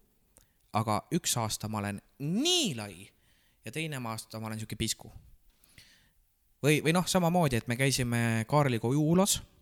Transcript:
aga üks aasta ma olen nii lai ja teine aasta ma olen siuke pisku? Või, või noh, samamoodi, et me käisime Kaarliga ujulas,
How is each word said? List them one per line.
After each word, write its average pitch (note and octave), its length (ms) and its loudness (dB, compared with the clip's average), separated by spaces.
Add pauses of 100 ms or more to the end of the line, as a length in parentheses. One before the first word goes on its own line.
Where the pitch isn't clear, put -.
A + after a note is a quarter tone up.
(760)
aga A2 260 0 (180)
üks - 180 -2
aasta A2 320 -2
ma G#2+ 140 -4
olen G2+ 180 -6 (180)
nii A#3 580 0
lai G2+ 320 -12 (580)
ja A#2 80 -8
teine D#3 320 -6
aasta A2 340 -8
ma A2 60 -8
olen A2 160 -8
siuke G#2+ 160 -10
pisku? - 320 -4 (1500)
Või, D3 200 4
või D#3+ 140 4
noh, F#3 100 2
samamoodi, E3+ 540 2
et - 80 -6
me A#2+ 100 -2
käisime A#2+ 720 0
Kaarliga B2+ 400 2
ujulas, D#3 500 2 (240)